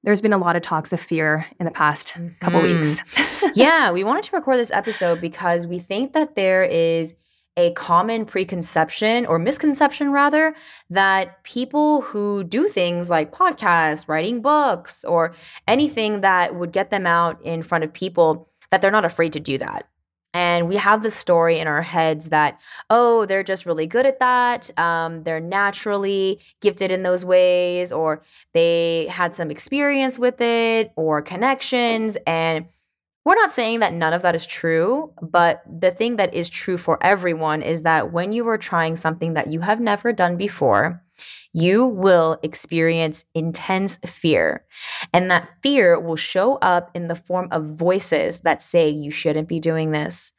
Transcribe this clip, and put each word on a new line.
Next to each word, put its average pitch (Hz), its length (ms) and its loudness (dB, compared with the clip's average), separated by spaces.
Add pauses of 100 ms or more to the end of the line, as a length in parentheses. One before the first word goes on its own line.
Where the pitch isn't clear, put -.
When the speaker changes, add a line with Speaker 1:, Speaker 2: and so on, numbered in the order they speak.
Speaker 1:
there's 208 180 2
been 214 100 2
a 202 60 4
lot 175 180 2
of 175 60 0
talks 160 320 -4
of 170 80 -4
fear 156 460 0 (120)
in 180 60 -4
the 160 60 -4
past - 440 0 (240)
couple 175 220 2
Speaker 2:
Mm-hmm. 175 160 2
Speaker 1:
weeks. 151 300 0
<laughs> - 260 -2 (220)
Speaker 2:
Yeah, 277 380 4
we 185 100 -2
wanted 294 220 -2
to - 100 -8
record 269 240 0
this 233 120 -2
episode 180 500 -2
because 175 440 -2
we 175 140 -8
think 208 340 -6
that 311 220 0
there 185 280 2
is 165 520 0 (400)
a 175 160 2
common 208 540 0
preconception 190 1000 -2
or 165 140 0
misconception, 285 720 0
rather, 302 420 2 (360)
that 190 540 0
people 294 580 0
who 202 420 -4
do 226 240 0
things 175 420 -2
like 156 220 0
podcasts, 170 760 0
writing 185 320 -2
books, 262 640 0
or 170 280 0 (340)
anything 220 540 0
that 185 340 2
would 175 180 -6
get 190 180 -2
them 185 160 -2
out 170 360 0
in 165 200 -6
front 165 220 -2
of 156 80 -10
people, 165 560 0 (200)
that - 120 4
they're 196 100 4
not 208 140 2
afraid 165 280 0
to 156 60 -6
do 139 180 -4
that. - 300 -8 (460)
And 175 340 2
we 185 80 -2
have 202 260 2
this 214 140 -4
story 170 420 2
in 160 100 -4
our 151 140 0
heads 160 480 -2
that, 151 300 2 (300)
"Oh, 233 360 4
they're 196 180 0
just 190 220 -4
really 160 220 -2
good 240 180 0
at 269 140 2
that. 247 580 0
Um, 165 460 -2
they're 160 160 -4
naturally 196 1000 -2 (200)
gifted 190 300 0
in 185 120 0
those 180 220 0
ways," 180 680 2
or 156 280 -2 (320)
they 170 540 2
had 175 280 -4
some 165 160 -6
experience 269 680 -2
with 247 220 0
it 226 560 0
or 156 240 0
connections. 226 960 -2 (100)
And 165 380 -2 (600)
we're 370 100 4
not 427 160 2
saying 226 300 -2
that 185 100 2
none 165 220 -2
of 175 80 -2
that 175 140 2
is 170 100 -6
true, 190 640 -2 (100)
but 170 460 2
the 175 240 0
thing 226 240 -2
that 202 180 0
is 170 140 -4
true - 300 -6
for 165 260 0
everyone 165 580 0
is 160 200 -4
that 160 320 2
when 180 180 -2
you 226 160 -2
are 226 100 0
trying 165 380 -2
something 165 380 -4
that 156 140 -2
you 160 120 -4
have 208 220 0
never 226 320 0
done 175 240 0
before, 160 680 0 (480)
you 180 340 2
will 180 560 4
experience 160 920 -2
intense 185 720 -4
fear. 98 580 0 (480)
And 180 180 2
that 175 200 2 (120)
fear 214 380 4
will 165 160 -4
show 202 460 0
up 175 320 2
in 175 160 -8
the 170 60 -4
form 180 360 -6
of 160 200 -4
voices 170 680 -2
that 151 200 2
say, 165 260 2
"You 147 240 -4
shouldn't 156 380 -2
be 165 100 -4
doing 160 320 -2
this. 156 480 -6